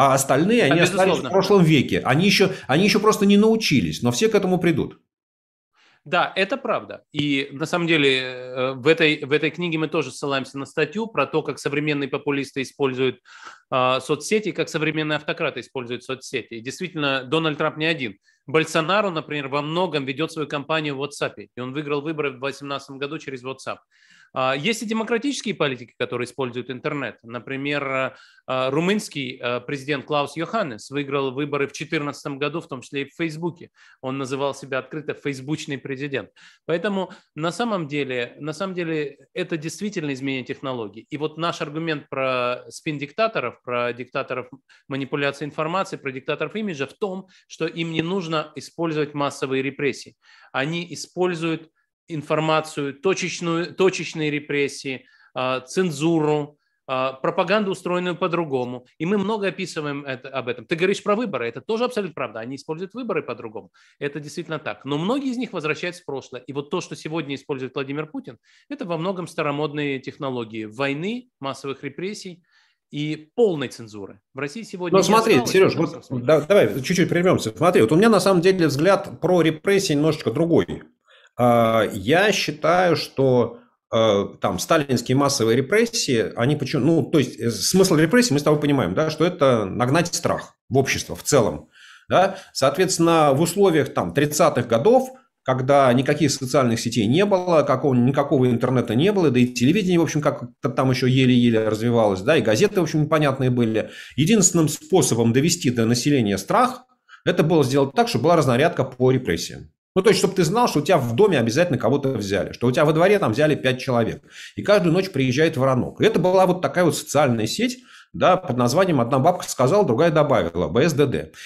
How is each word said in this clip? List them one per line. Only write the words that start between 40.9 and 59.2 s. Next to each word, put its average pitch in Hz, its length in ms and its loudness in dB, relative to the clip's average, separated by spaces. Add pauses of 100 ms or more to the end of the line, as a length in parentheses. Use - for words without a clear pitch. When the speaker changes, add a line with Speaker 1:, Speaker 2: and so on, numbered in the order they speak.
Speaker 2:
И 143 80 -8
вот 151 200 -6
наш 165 240 -4
аргумент 151 480 -6
про 127 600 -2
спин-диктаторов, 147 920 -6
про 120 300 -2
диктаторов 127 540 -8 (400)
манипуляции 139 580 -4
информацией, 160 560 -6
про 139 100 -8
диктаторов 147 440 -6
имиджа 185 300 -6
в - 80 -12
том, 190 340 -8 (200)
что - 180 -8
им 165 260 -6
не 160 100 -4
нужно 165 540 -4
использовать 151 580 -6
массовые 139 500 -4
репрессии. 135 520 -6 (360)
Они 160 420 -4
используют 165 760 -4 (400)
информацию, 156 840 -2
точечную, 170 800 -4
точечные 165 580 0
репрессии, 143 760 -6 (280)
а, 127 260 -2
цензуру, 151 960 0 (300)
а, 131 240 -2
пропаганду, 190 600 -2
устроенную 180 440 -4
по-другому. 135 720 -4 (120)
И 156 80 -6
мы 202 120 0
много 202 300 -2